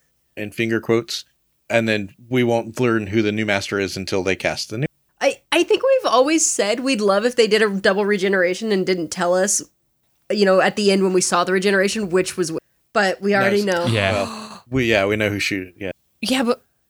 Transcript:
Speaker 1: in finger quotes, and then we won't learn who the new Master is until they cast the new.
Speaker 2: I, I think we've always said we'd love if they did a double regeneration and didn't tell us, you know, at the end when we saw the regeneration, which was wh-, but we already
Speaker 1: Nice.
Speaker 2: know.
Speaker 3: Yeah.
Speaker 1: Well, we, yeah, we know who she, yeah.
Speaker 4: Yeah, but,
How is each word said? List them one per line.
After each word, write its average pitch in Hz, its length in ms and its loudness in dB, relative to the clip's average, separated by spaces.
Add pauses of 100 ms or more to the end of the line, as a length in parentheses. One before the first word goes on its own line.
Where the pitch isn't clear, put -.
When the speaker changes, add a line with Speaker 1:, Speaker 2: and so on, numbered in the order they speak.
(360)
Speaker 1:
in 104 160 -10
finger 113 300 -2
quotes, 117 420 -2 (460)
and 113 180 0
then 104 260 -2 (160)
we 123 140 2
won't 117 360 -2
learn 113 280 0
who 107 140 0
the 104 100 0
new 107 140 -2
Master 101 340 -2
is 95 160 -4
until 95 260 -4
they 92 140 0
cast 82 340 -4
the 110 100 -8
new. 139 60 -4 (360)
Speaker 2:
I, 269 180 0 (140)
I 339 100 2
think 370 180 0
we've 523 300 0
always 285 340 2
said 220 360 0
we'd 247 200 0
love 202 240 2
if 240 120 -4
they 226 100 4
did 202 140 2
a 214 80 2 (100)
double 196 260 2
regeneration 196 680 0
and 190 120 0
didn't 180 240 -2
tell 175 240 -2
us, 185 300 0 (640)
you 208 140 0
know, 190 160 4
at 190 160 2
the 202 160 2
end 190 120 4
when 185 100 2
we 180 80 2
saw 175 240 0
the 180 80 0
regeneration, 196 560 0
which 180 280 0
was 175 140 -2
wh-, 160 60 -6 (360)
but 190 280 0
we 202 120 0
already 196 300 2
Speaker 1:
Nice. 185 100 0
Speaker 2:
know. 175 140 -2
Speaker 3:
Yeah. 101 240 2
Speaker 1:
Well, - 580 -6
we, 127 160 0
yeah, 107 200 4
we 104 100 0
know 107 140 0
who 101 100 -2
she, 92 380 -6
yeah. 95 140 -8 (300)
Speaker 4:
Yeah, 254 220 -2
but, 233 200 -2 (260)